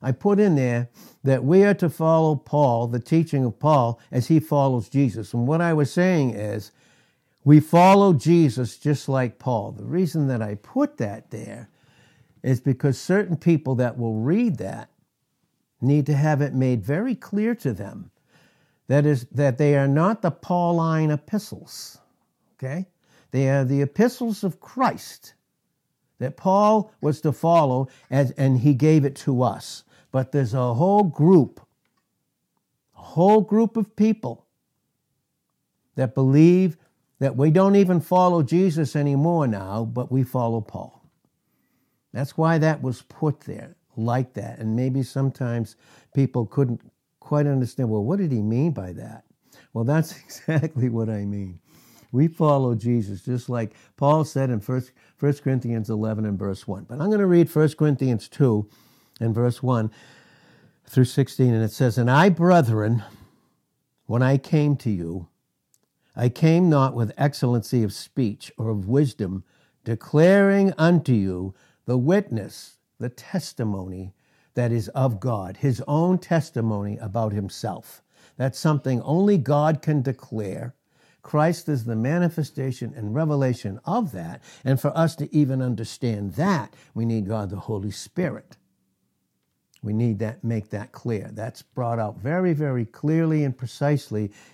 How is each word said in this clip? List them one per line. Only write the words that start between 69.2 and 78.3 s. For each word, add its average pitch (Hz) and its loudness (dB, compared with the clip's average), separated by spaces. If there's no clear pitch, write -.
declaring 196 2
unto 165 2
you 95 -2
the 123 -2
witness, 139 -4
the 123 -8
testimony 95 -8
that 120 -2
is 113 -2
of 127 -2
God," 98 -6
his 135 -2
own 170 0
testimony 107 -4
about 110 -4
himself. 98 -10